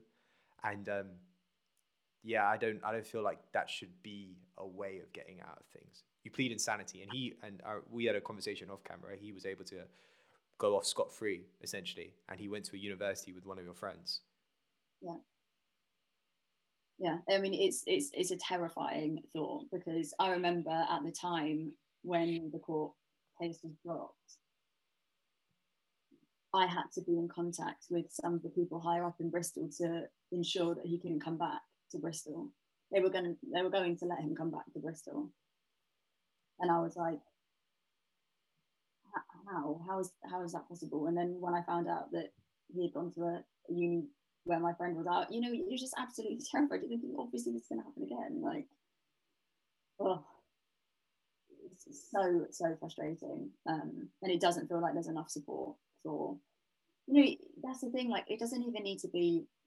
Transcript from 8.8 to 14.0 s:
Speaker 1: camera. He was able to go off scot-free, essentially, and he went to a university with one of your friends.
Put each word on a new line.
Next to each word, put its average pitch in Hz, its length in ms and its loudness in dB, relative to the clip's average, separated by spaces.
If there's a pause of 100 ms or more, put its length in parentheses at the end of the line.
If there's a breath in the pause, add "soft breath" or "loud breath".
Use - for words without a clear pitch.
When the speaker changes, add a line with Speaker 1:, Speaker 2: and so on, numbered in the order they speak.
Speaker 1:
camera. 95 340 -12
He 104 140 -12
was 95 140 -10
able 95 200 -6
to 90 180 -12 (720 soft breath)
go 101 180 6
off 90 100 4
scot-free, - 580 -2 (180)
essentially, 87 520 -8 (140)
and 95 140 -10
he 104 80 -6
went 104 160 -6
to - 100 -10
a 98 40 -8
university 98 520 -4
with 90 140 -14
one 95 120 -8
of 90 60 -10
your 87 120 -12
friends. - 440 -6 (800)